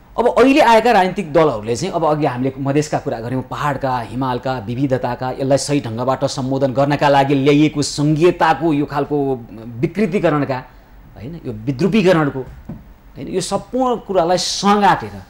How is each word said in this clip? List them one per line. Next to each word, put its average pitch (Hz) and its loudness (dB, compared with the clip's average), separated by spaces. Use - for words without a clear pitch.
अब 240 2
अहिले 269 6
आएका 233 6
राजनीतिक 185 2
दलहरूले 120 2
चाहिँ, 156 -4
अब 165 0
अघि 151 2
हामीले 131 -2
मधेसका 143 0
कुरा 123 -6
गऱ्यौँ, 123 -4
पहाडका, 131 -4
हिमालका, 127 -4
विविधताका, 123 -4
यसलाई 135 0
सही 147 0
ढङ्गबाट 123 -2
सम्बोधन 131 -2
गर्नका 143 0
लागि 139 4
ल्याइएको 147 4
सङ्घीयताको 165 2
यो 143 0
खालको 143 -2
विकृतिकरणका, 147 -2
होइन, 156 -14
यो 123 -8
विद्रूपीकरणको, 147 2
होइन, - -12
यो 180 -2
सम्पूर्ण 240 -2
कुरालाई 208 0
सँगाटेर, 185 0